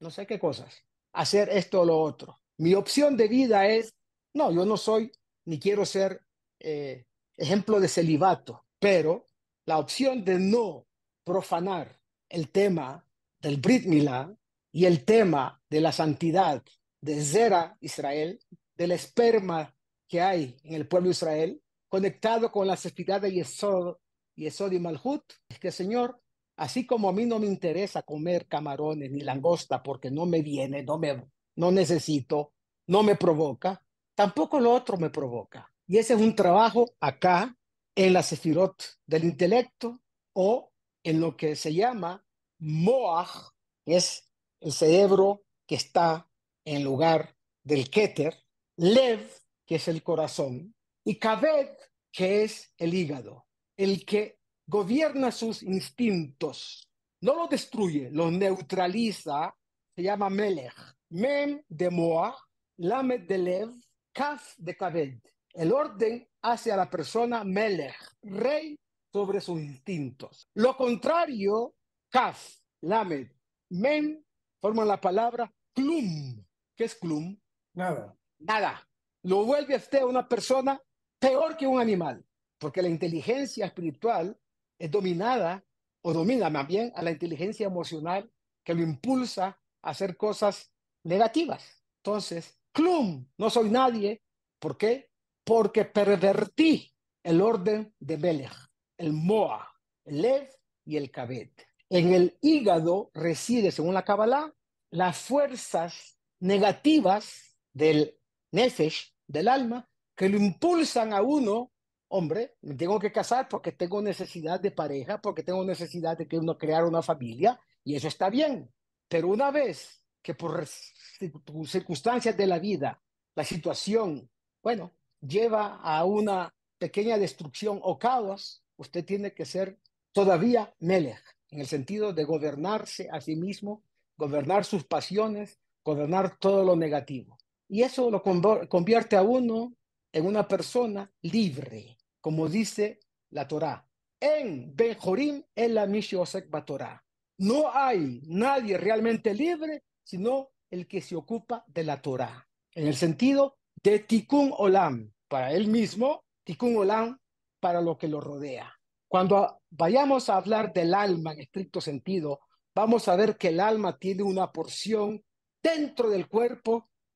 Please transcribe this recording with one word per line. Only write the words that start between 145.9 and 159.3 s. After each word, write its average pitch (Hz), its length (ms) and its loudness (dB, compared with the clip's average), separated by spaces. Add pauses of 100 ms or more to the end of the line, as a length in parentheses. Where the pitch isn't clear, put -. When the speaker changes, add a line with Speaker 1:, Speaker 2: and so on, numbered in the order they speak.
Speaker 1:
Osek 180 320 -4
Batorá. 143 560 -10 (340)
No 247 340 2
hay 185 540 0
nadie 214 520 0
realmente 220 560 0
libre, 311 500 -4 (180)
sino 254 480 -4 (200)
el 180 160 -10
que 196 160 -8
se - 120 -12
ocupa 185 520 -8
de 165 180 -6
la 139 160 -4
Torá. 127 480 -6 (240)
En 156 140 -2
el 147 100 0
sentido 269 640 2 (240)
de 208 180 4
Tikkun 269 560 2
Olam, 170 560 2 (160)
para 131 240 -2
él 208 160 0
mismo, 220 560 0 (200)
Tikkun 233 320 0
Olam 220 440 0 (400)
para 175 220 0
lo 165 160 -2
que 165 100 -6
lo 151 120 -4
rodea. 139 540 -12 (320)
Cuando 190 540 2 (100)